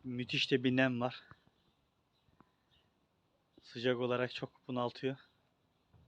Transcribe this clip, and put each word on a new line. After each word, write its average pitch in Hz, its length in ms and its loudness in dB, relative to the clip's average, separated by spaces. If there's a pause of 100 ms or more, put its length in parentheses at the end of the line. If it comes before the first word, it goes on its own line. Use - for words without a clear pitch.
Müthiş 127 460 -4
de 127 140 2
bir 127 120 4
nem 131 240 4
var. 123 220 -4 (2500)
Sıcak 123 380 0
olarak 123 340 0
çok - 340 -10
bunaltıyor. 127 480 -2 (920)